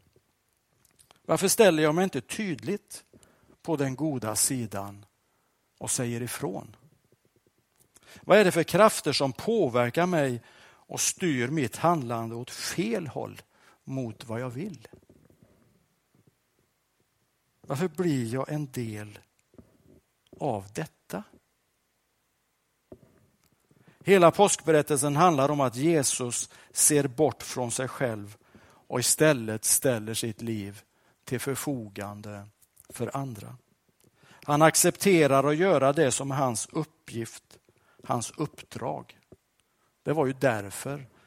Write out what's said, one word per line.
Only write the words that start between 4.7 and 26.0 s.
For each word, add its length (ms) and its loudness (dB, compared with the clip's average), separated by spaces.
och 120 -8
säger 320 -4
ifrån? 540 -8
Vad 180 6
är 60 8
det 80 4
för 100 2
krafter 500 4
som 200 0
påverkar 760 0
mig 360 0
och 140 -8
styr 480 -2
mitt 280 -4
handlande 580 -2
åt 160 -12
fel 560 -6
håll 360 -12
mot 400 -8
vad 160 -8
jag 100 -8
vill? 380 -12
Varför 280 -4
blir 460 -2
jag 180 -4
en 200 -4
del 460 -10
av 320 -4
detta? 520 -12
Hela 260 8
påskberättelsen 840 2
handlar 340 4
om 100 0
att 160 0
Jesus 760 -2